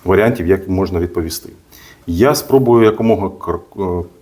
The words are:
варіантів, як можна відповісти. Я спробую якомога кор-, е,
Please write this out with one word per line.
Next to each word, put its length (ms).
варіантів, 420
як 220
можна 320
відповісти. 480
Я 280
спробую 500
якомога 440
кор-, 320
е, 260